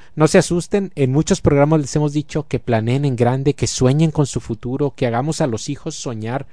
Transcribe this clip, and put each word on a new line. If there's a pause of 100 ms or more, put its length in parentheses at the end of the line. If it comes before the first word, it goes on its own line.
(160)
no
se
asusten,
en
muchos
programas
les
hemos
dicho
que
planeen
en
grande,
que
sueñen
con
su
futuro,
que
hagamos
a
los
hijos
soñar,